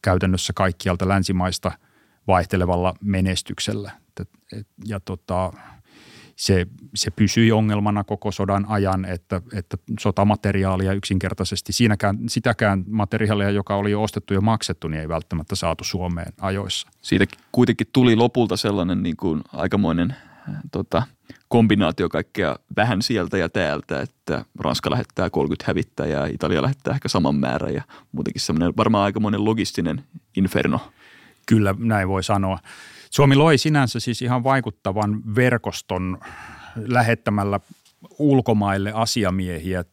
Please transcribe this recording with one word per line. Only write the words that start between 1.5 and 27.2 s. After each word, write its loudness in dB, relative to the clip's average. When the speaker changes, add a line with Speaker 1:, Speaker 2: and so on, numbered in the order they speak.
Speaker 1:
vaihtelevalla 2
menestyksellä. -2
Et, -10
et, -14
ja -6
tota, -4
se, 2
se -4
pysyi 2
ongelmana 0
koko -6
sodan 0
ajan, 0
että, -6
että -8
sotamateriaalia 2
yksinkertaisesti, -4
siinäkään, 2
sitäkään 2
materiaalia, 0
joka 0
oli 0
jo 0
ostettu -4
ja 2
maksettu, 0
niin -4
ei -8
välttämättä -4
saatu -4
Suomeen -6
ajoissa. -4
Speaker 2:
Siitä 2
kuitenkin 4
tuli 6
lopulta 2
sellainen -2
niin -2
kuin -2
aikamoinen, 0
äh, -14
tota, -2
kombinaatio 4
kaikkea -2
vähän 2
sieltä 0
ja 0
täältä, -2
että -6
Ranska -2
lähettää -2
kolmekymmentä -2
hävittäjää, -2
Italia 0
lähettää -2
ehkä -4
saman 2